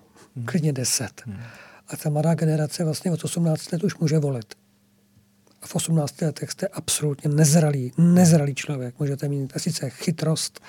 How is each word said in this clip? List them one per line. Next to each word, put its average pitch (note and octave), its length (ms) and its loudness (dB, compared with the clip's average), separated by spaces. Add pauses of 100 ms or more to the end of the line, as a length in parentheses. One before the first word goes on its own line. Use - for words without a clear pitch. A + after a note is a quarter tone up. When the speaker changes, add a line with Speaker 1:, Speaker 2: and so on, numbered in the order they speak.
(360)
Speaker 1:
Hmm. A#2+ 100 -8
Speaker 2:
klidně D3 280 0
deset. B2 380 -2 (140)
Speaker 1:
Hmm. G#2 100 -10 (520)
Speaker 2:
A D#3+ 100 -10
ta - 120 -4
mladá D3+ 240 2
generace D#3 500 0
vlastně D#3+ 280 -2
od D#3 120 -2
osmnácti D#3+ 520 -2
let E3+ 80 -2
už F3 140 0
může D#3 220 2
volit. C#3 360 -4 (1040)
A - 60 -20
v - 80 -10
osmnácti D#3+ 500 -2
letech C#3+ 260 -6
jste - 160 -6
absolutně - 640 -4
nezralý, D3 680 4
nezralý E3 580 6
člověk. B2+ 440 -6
Můžete C#3+ 280 -2
mít C#3 300 -4
sice D#3+ 320 -4
chytrost, - 800 -2